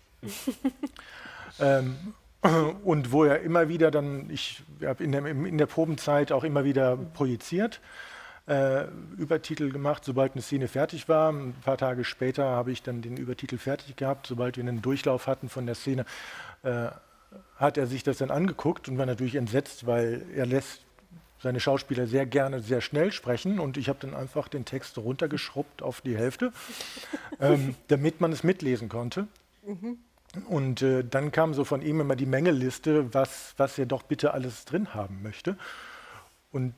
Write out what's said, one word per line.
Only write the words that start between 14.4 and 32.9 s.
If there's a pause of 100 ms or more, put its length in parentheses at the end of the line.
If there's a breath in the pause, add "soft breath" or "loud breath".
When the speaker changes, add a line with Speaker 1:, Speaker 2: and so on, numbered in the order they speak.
Speaker 1:
wir
einen
Durchlauf
hatten
von
der
Szene, (580 loud breath)
äh, (680)
hat
er
sich
das
dann
angeguckt
und
war
natürlich
entsetzt,
weil
er
lässt (600)
seine
Schauspieler
sehr
gerne
sehr
schnell
sprechen.
Und
ich
habe
dann
einfach
den
Text
runtergeschrubbt
auf
die
Hälfte, (420 loud breath)
<laughs>
ähm, (120)
damit
man
es
mitlesen
konnte. (380)
Speaker 2:
Mhm. (500)
Speaker 1:
Und,
äh,
dann
kam
so
von
ihm
immer
die
Mängeliste,